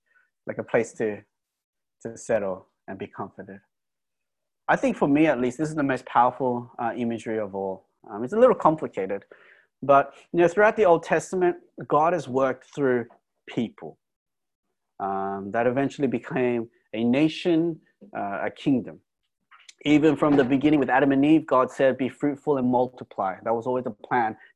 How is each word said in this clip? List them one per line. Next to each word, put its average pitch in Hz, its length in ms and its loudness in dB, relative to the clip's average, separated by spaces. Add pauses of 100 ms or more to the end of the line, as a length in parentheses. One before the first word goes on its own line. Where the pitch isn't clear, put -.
(480)
like, 107 100 -8
a 107 60 -10
place 113 300 -2
to, 104 240 -4 (840)
to 113 140 -12
settle 98 500 -6 (220)
and 98 100 -14
be 101 80 -10
comforted. 101 540 -16 (1080)
I 156 80 2
think 254 220 -2
for 175 100 0
me, 147 200 4
at 131 140 0
least, 123 180 -2
this 156 100 -4
is 156 80 -8
the 151 80 -2
most 131 220 -4
powerful, 123 760 0
uh, 117 160 -4
imagery 117 420 -6
of 101 160 -8
all. 95 320 -8 (240)
Um, 107 140 -8
it's 135 80 -8
a 214 60 0
little 240 180 6
complicated, 107 680 -2 (580)
but, 139 320 2 (180)
you 170 80 0
know, 170 80 4
throughout 208 260 4
the 220 120 2
Old 165 180 4
Testament, 175 520 -2 (300)
God 156 280 2
has 151 120 -6
worked 131 480 -2
through 123 320 0 (420)
people, - 500 -8 (1000)
um, 98 540 -6
that 117 140 0
eventually 135 420 -2
became 120 600 -2 (260)
a 113 100 -2
nation, 160 760 0 (380)
uh, 101 260 -6
a 104 80 -4
kingdom. 107 500 -2 (840)
Even 147 280 6
from 143 220 2
the 139 80 6
beginning 139 340 2
with 127 120 0
Adam 135 200 4
and 139 140 4
Eve, 156 220 4
God 127 240 2
said, 131 260 2
"Be 127 140 -4
fruitful 143 480 -2
and 123 100 0
multiply." 123 760 -2
That 110 100 0
was 117 120 -6
always 127 180 -4
the 120 80 -8
plan, 113 440 -4 (200)